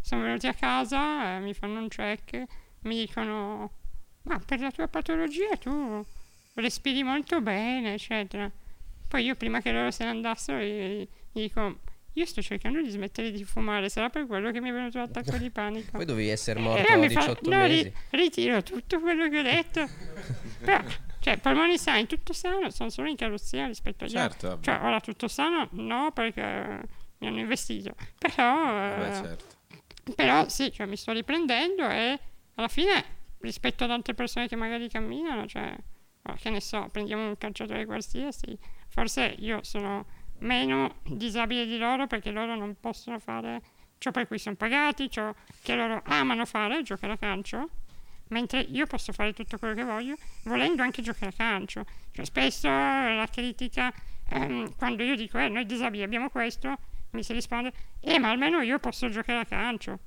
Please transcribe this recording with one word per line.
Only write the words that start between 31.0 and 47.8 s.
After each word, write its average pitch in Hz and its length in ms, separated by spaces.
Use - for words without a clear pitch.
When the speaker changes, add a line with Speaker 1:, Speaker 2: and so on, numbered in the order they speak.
Speaker 1:
riprendendo 285 760
e 247 280
alla 226 140
fine, 359 340
rispetto 240 440
ad 240 80
altre 233 220
persone 240 340
che 233 80
magari 233 340
camminano, 233 580
cioè, - 280
oh, - 160
che 226 100
ne 208 120
so, 202 300
prendiamo 214 360
un 208 100
calciatore 220 480
qualsiasi, 226 720
forse 233 520
io 214 240
sono 202 420
meno 262 640
disabile 233 640
di 226 120
loro 254 300
perché 214 240
loro 226 240
non 208 240
possono 233 400
fare 226 420
ciò - 120
per 247 160
cui 214 120
sono 208 160
pagati, 277 540
ciò 214 240
che - 140
loro 226 300
amano 254 400
fare, 226 380
giocare 202 300
a 196 40
calcio, 208 520